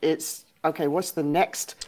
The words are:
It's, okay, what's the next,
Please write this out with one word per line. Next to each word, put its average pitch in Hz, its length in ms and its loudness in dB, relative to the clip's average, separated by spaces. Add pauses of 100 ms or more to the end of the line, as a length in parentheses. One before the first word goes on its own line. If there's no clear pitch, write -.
It's, 156 420 0 (220)
okay, 156 220 0
what's 175 240 0
the 160 120 -2
next, 151 520 0 (120)